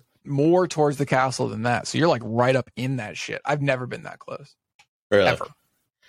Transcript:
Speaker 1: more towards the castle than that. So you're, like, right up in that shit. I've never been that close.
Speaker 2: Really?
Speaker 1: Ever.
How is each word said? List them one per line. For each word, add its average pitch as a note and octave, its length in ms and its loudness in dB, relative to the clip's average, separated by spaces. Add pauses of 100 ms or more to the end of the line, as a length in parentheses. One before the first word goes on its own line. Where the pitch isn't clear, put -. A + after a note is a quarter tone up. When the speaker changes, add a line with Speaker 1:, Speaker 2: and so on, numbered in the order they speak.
(240)
Speaker 1:
more D#3+ 440 2
towards D3 300 0
the C#3+ 80 0
castle C3 420 0
than A2 160 -6
that. A#2+ 240 0
So - 100 -4
you're, D3+ 120 4
like, B2+ 160 2
right A#2+ 300 2
up B2 200 -2
in C3 220 -4
that G#2+ 200 -10
shit. - 280 -8
I've D3 160 0
never C3 260 0
been G#2+ 160 -10
that - 160 -14
close. - 360 -14 (540)
Speaker 2:
Really? G2+ 200 6
Speaker 1:
Ever. - 180 -2 (600)